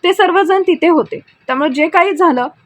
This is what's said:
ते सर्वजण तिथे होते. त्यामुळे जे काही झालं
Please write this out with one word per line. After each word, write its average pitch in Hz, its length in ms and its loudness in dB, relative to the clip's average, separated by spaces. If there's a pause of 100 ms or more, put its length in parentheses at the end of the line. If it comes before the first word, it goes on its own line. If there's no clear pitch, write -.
ते 359 80 -18
सर्वजण 370 500 -4
तिथे 349 260 0
होते. 311 320 -2 (260)
त्यामुळे 269 240 -2
जे 294 180 0
काही 349 280 2
झालं 294 320 2 (180)